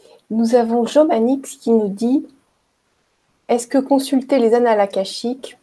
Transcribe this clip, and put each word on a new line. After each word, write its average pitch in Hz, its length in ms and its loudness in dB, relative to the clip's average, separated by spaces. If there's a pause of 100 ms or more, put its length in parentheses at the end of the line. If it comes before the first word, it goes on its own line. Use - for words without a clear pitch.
(300)
Nous 226 240 0
avons 233 320 2
Jean 294 180 4
Manix 269 520 -2
qui - 160 -2
nous 220 160 2
dit, « 233 400 -2 (1200)
Est-ce 240 180 -2
que 269 120 0
consulter 269 600 0
les 226 160 2
annales 240 240 2
akashiques 202 840 -4